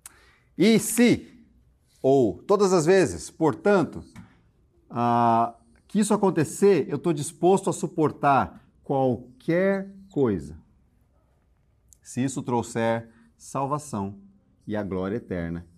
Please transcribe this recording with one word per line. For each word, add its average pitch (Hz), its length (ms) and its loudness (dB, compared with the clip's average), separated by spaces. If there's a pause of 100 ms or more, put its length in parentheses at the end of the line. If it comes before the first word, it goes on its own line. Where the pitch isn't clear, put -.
(580)
E 214 220 6
se, - 680 0 (560)
ou 131 420 2
todas 196 300 2
as 160 120 2
vezes, 156 440 2
portanto, 165 760 0 (840)
ah, 117 680 0 (300)
que 196 120 -2
isso 214 140 0
acontecer, 190 760 0
eu 139 80 -4
tô 170 160 -2
disposto 180 560 0
a 160 40 0
suportar 143 920 -2 (180)
qualquer 165 1080 -2 (160)
coisa, 87 520 -2 (1400)
se - 220 -6
isso 135 180 -4
trouxer 117 680 -2 (260)
salvação 131 840 -8 (440)
e 104 100 -8
a 104 80 -4
glória 95 340 -4
eterna 85 500 -8 (100)